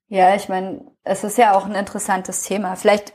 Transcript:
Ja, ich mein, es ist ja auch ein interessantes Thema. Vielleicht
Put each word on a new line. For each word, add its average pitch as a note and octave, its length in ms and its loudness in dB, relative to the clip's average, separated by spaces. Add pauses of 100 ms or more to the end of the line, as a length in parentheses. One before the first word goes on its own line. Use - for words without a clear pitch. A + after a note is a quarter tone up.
Ja, F#3+ 260 4
ich G3+ 140 -6
mein, F#3 320 -6 (240)
es F#3+ 180 -4
ist G#3 160 -2
ja G#3+ 180 6
auch F#3+ 80 2
ein G3+ 120 -6
interessantes G3 680 -4
Thema. F#3+ 320 -4
Vielleicht G#3 400 2